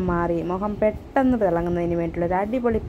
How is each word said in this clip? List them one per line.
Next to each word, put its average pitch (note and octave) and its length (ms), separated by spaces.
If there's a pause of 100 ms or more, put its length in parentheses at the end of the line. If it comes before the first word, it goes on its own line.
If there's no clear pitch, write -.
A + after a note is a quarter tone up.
മാറി E3+ 300 (140)
മുഖം G3+ 300
പെട്ടെന്ന് B3 600
തിളങ്ങുന്നതിന് E3+ 580
വേണ്ടിയിട്ടുള്ളൊരു E3+ 400
അടിപൊളി A3+ 500